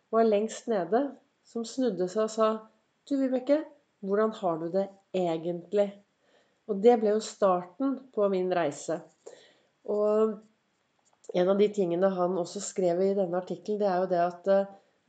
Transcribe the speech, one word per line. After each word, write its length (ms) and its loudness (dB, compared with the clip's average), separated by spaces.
var 160 4
lengst 400 0
nede, 380 0
som 160 -8
snudde 480 -2
seg 140 0
og 80 -6
sa: 160 2
"Du, 80 -2
Vibeke, 460 0
hvordan 320 0
har 240 -2
du 140 -6
det 160 0
egentlig?" 720 -2
Og 140 -4
det 180 8
ble 140 2
jo 80 0
starten 720 -2
på 160 2
min 240 0
reise. 460 -4
Og 460 2
en 160 2
av 80 4
de 160 4
tingene 400 2
han 240 0
også 240 -6
skrev 400 -2
i 160 2
denne 220 -2
artikkelen, 400 -6
det 100 0
er 140 0
jo 80 -2
det 100 2
at, 320 0
eh, 140 2